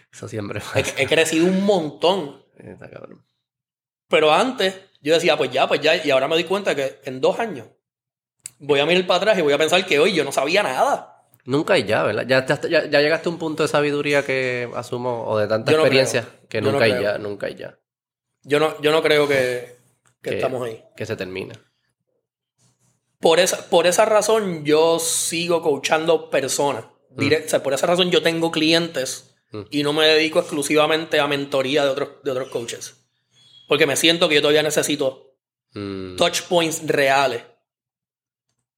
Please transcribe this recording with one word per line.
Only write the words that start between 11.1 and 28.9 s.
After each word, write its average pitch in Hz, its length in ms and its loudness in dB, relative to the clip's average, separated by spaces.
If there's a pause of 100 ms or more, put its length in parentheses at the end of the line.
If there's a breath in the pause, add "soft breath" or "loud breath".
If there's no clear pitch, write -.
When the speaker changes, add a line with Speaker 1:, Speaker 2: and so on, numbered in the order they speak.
Speaker 1:
Nunca 156 340 0
y 110 60 -4
ya, 110 180 0
¿verdad? 120 240 -2
Ya, 131 180 2
ya, 147 240 -2
ya, 160 160 2
ya 143 160 2
llegaste 156 280 0
a - 20 -4
un 165 80 -8
punto 156 240 -2
de 147 60 0
sabiduría 147 540 0
que 127 520 -4
asumo, 120 520 -6
o 110 120 0
de 104 80 0
tanta 110 240 0
Speaker 2:
Yo 156 60 4
no 156 80 4
Speaker 1:
experiencia, 131 360 2
Speaker 2:
creo. - 280 -16
Speaker 1:
que 113 100 -6
Speaker 2:
Yo - 60 -4
no 135 80 2
Speaker 1:
nunca 120 140 2
y 107 40 4
Speaker 2:
creo. - 100 0
Speaker 1:
ya, 101 160 -2
nunca 104 320 -8
y - 60 -14
ya. - 240 -18 (640)
Speaker 2:
Yo 139 160 0
no, 151 220 0
yo 147 100 2
no 160 100 4
creo 147 260 2
que, 123 500 -2 (440)
que - 80 -10
Speaker 1:
Que, 117 60 -4
Speaker 2:
estamos 127 320 -4
ahí. 110 160 -14 (120)
Speaker 1:
que 110 120 -10
se 110 80 -6
termina. 92 400 -10 (1600)
Speaker 2:
Por 165 200 4
esa, - 300 0
por 170 180 4
esa 214 180 4
razón 208 580 0
yo 160 360 4
sigo 170 640 -2
coachando 160 640 0
personas. 135 560 -2 (260)
Speaker 1:
Mm. 127 80 -14
Speaker 2:
Direct-, 147 260 0
o - 40 -12
sea, 147 140 0
por 135 100 -2
esa 135 140 -2
razón 180 240 2
yo 160 100 4
tengo 165 300 -2
clientes 165 760 -2 (260)